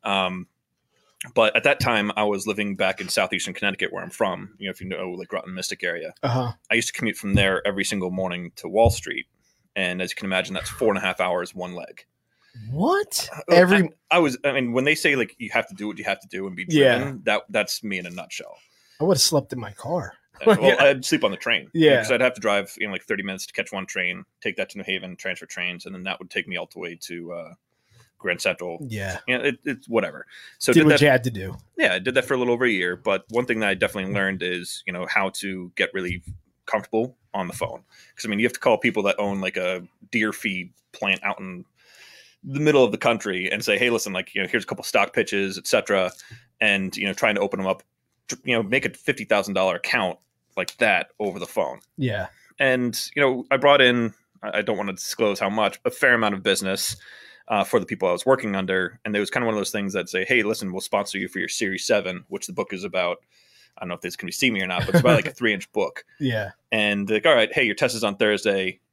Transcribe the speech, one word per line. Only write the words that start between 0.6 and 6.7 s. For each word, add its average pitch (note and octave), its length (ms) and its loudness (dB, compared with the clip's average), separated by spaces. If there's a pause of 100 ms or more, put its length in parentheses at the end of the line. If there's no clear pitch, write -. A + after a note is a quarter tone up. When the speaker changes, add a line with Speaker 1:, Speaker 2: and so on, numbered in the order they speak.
Speaker 1:
but A2 220 4
at - 80 2
that C#3 160 4
time, G#2+ 360 0
I G#2+ 100 2
was G2+ 200 -2
living G#2 300 -4
back F#2+ 260 -2
in F#2 80 -8
southeastern F#2+ 460 -2
Connecticut, G2 360 -4
where F#2 120 -10
I'm F2+ 80 -12
from. F#2+ 480 -4
You G2+ 80 -8
know, F#2 40 -6
if - 80 -12
you F#2 80 -12
know, F#2 220 -6
like, F2+ 200 -10
Groton, F#2 260 -8
Mystic F#2 280 -8
area. E2+ 380 -4
Speaker 2:
Uh-huh. B2+ 300 0 (180)
Speaker 1:
I A2 60 2